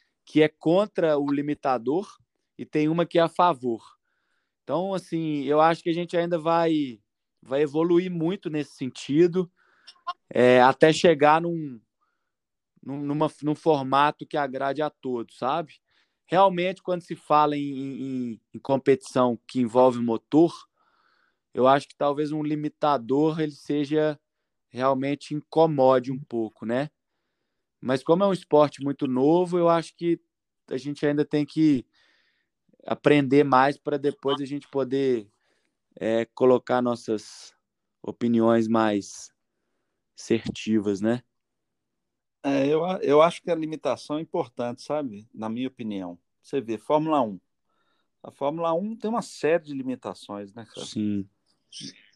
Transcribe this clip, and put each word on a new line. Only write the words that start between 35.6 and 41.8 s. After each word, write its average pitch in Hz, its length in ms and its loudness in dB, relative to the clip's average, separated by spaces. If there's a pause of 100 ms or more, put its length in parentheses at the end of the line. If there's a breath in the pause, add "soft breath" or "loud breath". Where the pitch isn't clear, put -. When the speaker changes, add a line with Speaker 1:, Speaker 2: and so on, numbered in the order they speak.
Speaker 1:
é, 113 380 -2
colocar 123 480 2
nossas 117 720 -6 (480)
opiniões 117 640 0
mais 110 640 -2 (880)
assertivas, 107 840 -4
né? 113 220 -2 (1200)